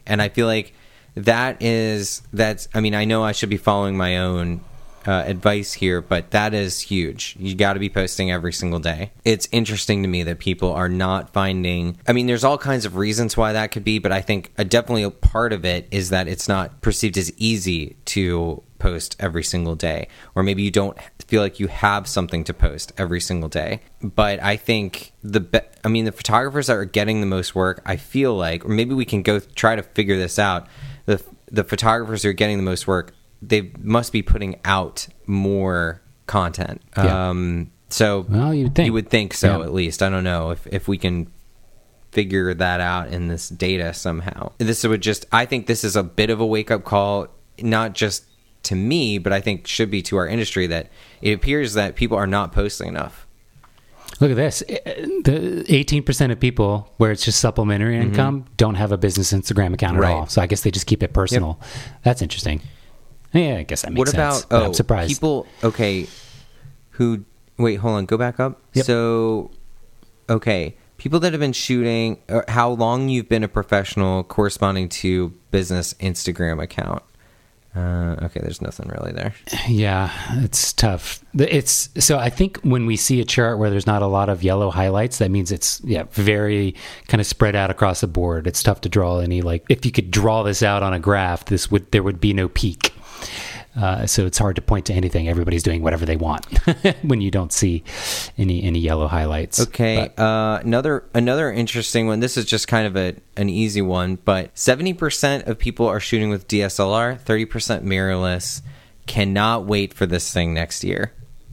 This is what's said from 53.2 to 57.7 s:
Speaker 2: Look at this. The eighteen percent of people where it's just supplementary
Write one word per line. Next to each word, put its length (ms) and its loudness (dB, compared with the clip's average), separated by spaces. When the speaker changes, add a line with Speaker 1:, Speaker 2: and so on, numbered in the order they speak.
Speaker 2:
Look 120 6
at 40 2
this. 220 0
The 1000 -2
eighteen 340 2
percent 280 2
of 80 -2
people 600 0
where 120 6
it's 140 -2
just 160 2
supplementary 540 2